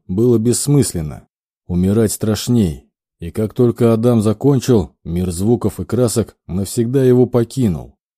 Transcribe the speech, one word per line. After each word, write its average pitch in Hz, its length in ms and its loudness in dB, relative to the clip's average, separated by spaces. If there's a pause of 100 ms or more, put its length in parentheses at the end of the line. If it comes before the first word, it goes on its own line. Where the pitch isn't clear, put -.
было 113 320 2
бессмысленно. 110 880 -2 (400)
Умирать 98 440 0
страшней. 107 760 -2 (300)
И 85 100 -12
как 104 240 -6
только 117 400 2
Адам 113 300 2
закончил, 113 800 0
мир 87 260 -4
звуков 101 500 -2
и 92 60 -8
красок 113 500 -2 (120)
навсегда 120 560 -2
его 123 240 4
покинул, 113 720 -2 (180)